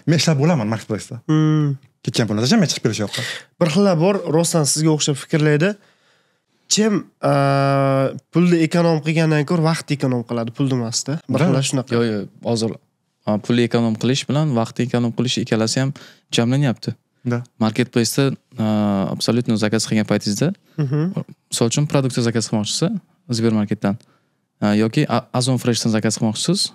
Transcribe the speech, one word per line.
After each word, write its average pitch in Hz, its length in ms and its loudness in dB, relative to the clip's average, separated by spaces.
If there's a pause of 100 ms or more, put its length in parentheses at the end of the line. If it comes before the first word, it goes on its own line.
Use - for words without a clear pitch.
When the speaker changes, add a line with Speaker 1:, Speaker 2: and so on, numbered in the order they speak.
Speaker 1:
men 165 140 2
ishlab 156 200 2
bo'laman 147 320 2
marketplace-da. 110 560 -6
Speaker 2:
Hmm. 156 480 2 (280)
Speaker 1:
Ketgan 113 240 -2
pulni. 104 160 -2
Zачем 208 200 2
men - 80 0
chiqib - 140 -8
kelish 107 180 0
yoqqa? - 160 -8 (400)
Speaker 2:
Bir 175 140 2
xillar 196 260 4
bor, 196 140 2 (220)
rostdan 165 280 2
sizga 156 320 2
o'xshab 143 240 -2
fikrlaydi. 151 540 2 (1000)
Kim, 208 300 2 (160)
a, 139 120 2 (1000)
pulni 175 320 4
ekonom 165 400 2
qilgandan 156 400 2
ko'ra 170 240 0
vaqtni 147 300 -2
ekonom 127 260 0
qiladi, 117 320 -4
pulni 139 220 0
emas-da. 120 400 -4 (100)
Bir 135 100 -2
Speaker 1:
Da. 147 60 2
Speaker 2:
xillar 135 240 2
shunaqa. 127 240 -2
Speaker 3:
Yo'q, 117 160 2
yo'q, 104 200 -4 (200)
hozir, 113 220 0 (560)
a, 107 180 0
pulni 120 240 2
ekonom 117 320 0
qilish 127 300 0
bilan 147 260 0
vaqtni 117 320 -2
ekonom 120 240 0
qilish 120 320 -2
ikkalasi 110 400 0
ham 139 80 -2 (400)
jamlanyapti. 120 640 0 (320)
Speaker 1:
Da. 120 140 -2 (180)
Speaker 3:
Marketplace-da, 117 640 0 (320)
a, 110 80 -2 (480)
абсолютно 113 480 0
zakaz 107 240 0
qilgan 110 240 0
paytingizda, 107 460 0 (260)
Speaker 2:
Mhm. 151 320 0 (400)
Speaker 3:
misol 120 160 2
uchun, 147 180 0
produksiya 131 380 0
zakaz 117 240 -2
qilmoqchisiz 151 480 -2 (340)
Sbermarketdan. 110 640 0 (640)
A, 104 140 2
yoki 110 300 2
A-, 117 240 -2
Amazon 127 300 0
Freshdan 117 340 0
zakaz 110 240 0
qilmoqchisiz, 117 580 -2